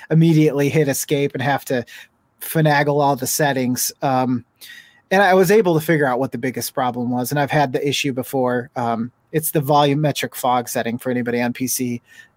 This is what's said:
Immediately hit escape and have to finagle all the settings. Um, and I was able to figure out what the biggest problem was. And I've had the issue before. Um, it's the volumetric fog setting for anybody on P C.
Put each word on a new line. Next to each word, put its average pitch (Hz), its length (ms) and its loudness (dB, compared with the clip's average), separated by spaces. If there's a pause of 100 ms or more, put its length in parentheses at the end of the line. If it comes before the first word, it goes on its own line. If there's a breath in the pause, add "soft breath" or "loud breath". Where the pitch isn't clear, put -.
(100)
Immediately 156 580 4
hit 143 200 2
escape 139 440 -2
and 135 80 -8
have 131 260 -2
to 123 180 -2 (560 loud breath)
finagle 147 600 2
all 143 140 2
the 123 140 -4
settings. 127 640 -2 (100)
Um, 127 420 0 (680 loud breath)
and 190 100 4
I 185 120 4
was 190 180 4
able 180 260 4
to 156 80 -2
figure 151 200 2
out 123 120 0
what 131 140 -4
the 123 60 -8
biggest 123 360 -6
problem 123 360 -2
was. 123 200 -4
And 143 100 -2
I've 139 120 -2
had 143 200 0
the 143 160 -2
issue 139 240 -2
before. 123 640 -2
Um, 117 360 -4 (200)
it's 160 200 -2
the 165 80 0
volumetric 143 720 2
fog 123 340 -2
setting 117 300 -4
for 131 120 -6
anybody 120 300 -2
on 120 140 -2
P 131 140 -6
C. 120 340 -6 (340 loud breath)